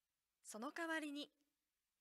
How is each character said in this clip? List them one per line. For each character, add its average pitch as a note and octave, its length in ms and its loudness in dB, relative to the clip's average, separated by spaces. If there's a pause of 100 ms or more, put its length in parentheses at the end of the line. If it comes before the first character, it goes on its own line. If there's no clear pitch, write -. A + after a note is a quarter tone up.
(440)
そ - 160 -8
の B3 100 0
代 E4+ 160 0
わ D#4+ 140 4
り D4+ 100 0
に、 C#4+ 180 -2 (720)